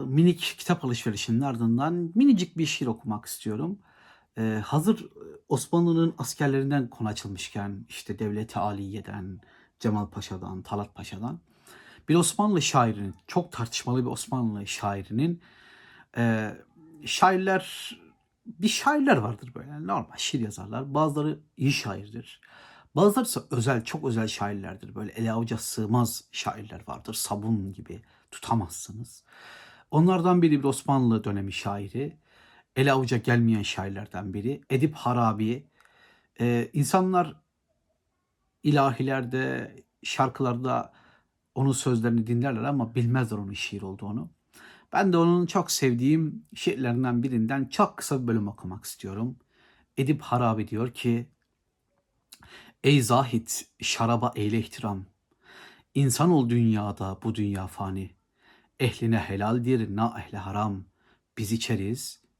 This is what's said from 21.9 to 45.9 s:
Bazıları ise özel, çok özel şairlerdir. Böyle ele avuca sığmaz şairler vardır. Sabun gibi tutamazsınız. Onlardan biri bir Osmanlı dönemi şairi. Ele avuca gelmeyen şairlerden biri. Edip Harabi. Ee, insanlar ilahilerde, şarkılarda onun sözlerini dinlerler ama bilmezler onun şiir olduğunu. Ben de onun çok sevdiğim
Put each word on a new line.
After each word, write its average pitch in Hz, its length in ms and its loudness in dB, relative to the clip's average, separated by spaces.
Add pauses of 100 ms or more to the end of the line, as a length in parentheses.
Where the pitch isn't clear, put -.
Bazıları 202 300 6
ise - 140 -4 (120)
özel, 117 320 0
çok 151 200 -8
özel 113 240 0
şairlerdir. 101 680 -8
Böyle 107 160 -8
ele 113 200 -2
avuca 113 260 -2
sığmaz 110 720 0
şairler - 560 -8
vardır. - 260 -12
Sabun 104 600 -2
gibi - 280 -14 (300)
tutamazsınız. - 920 -6 (680)
Onlardan 180 500 6
biri 151 180 6
bir 135 40 -4
Osmanlı 127 600 2
dönemi 98 300 -4
şairi. 104 640 -6 (580)
Ele 135 160 4
avuca 131 260 2
gelmeyen 113 440 4
şairlerden 95 720 -8
biri. 113 360 -6
Edip 131 260 2
Harabi. 117 720 0 (720)
Ee, 120 340 2
insanlar 180 640 2 (1300)
ilahilerde, 131 1120 0 (280)
şarkılarda 123 920 -2 (640)
onun 135 160 2
sözlerini 117 560 2
dinlerler 120 360 0
ama 123 320 -2
bilmezler 117 420 2
onun 101 160 -6
şiir 98 280 -8
olduğunu. 160 480 -8 (640)
Ben 190 200 4
de 175 40 6
onun 175 280 6
çok 170 260 -2
sevdiğim 143 760 2 (100)